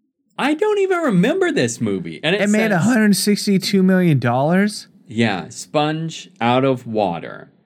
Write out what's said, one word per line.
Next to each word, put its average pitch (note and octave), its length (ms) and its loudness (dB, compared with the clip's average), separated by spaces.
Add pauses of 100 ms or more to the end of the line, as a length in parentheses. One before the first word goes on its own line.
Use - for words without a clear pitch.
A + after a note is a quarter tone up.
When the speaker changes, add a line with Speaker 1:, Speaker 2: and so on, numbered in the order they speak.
(380)
Speaker 1:
I C#4+ 160 0
don't G#4 240 0
even F#4+ 200 0
remember D#4 540 0
this B2 280 -2
movie. F2+ 440 -4
And E3 100 0
it - 60 -2
Speaker 2:
It G#3 80 0
made G#3+ 220 2
Speaker 1:
says - 20 0
Speaker 2:
a F3+ 60 2
hundred G#3+ 380 2
sixty-two G3 640 0
million F#3 360 4
dollars? D3+ 720 0 (180)
Speaker 1:
Yeah, G#2+ 420 -2
Sponge D#3 840 -4 (100)
Out B2 240 4
of B2 220 -2
Water. F2+ 640 -4 (160)